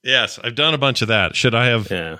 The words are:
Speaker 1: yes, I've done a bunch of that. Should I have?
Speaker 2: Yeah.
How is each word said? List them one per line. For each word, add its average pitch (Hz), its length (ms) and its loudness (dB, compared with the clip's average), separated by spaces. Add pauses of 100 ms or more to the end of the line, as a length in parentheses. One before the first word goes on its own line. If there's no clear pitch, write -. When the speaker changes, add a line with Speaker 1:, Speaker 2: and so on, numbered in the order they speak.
Speaker 1:
yes, 127 400 0
I've 120 100 -6
done 151 180 0
a 147 60 0
bunch 135 240 0
of 107 60 0
that. 104 260 2
Should 123 200 2
I 120 120 2
have? 113 240 0
Speaker 2:
Yeah. 82 300 -6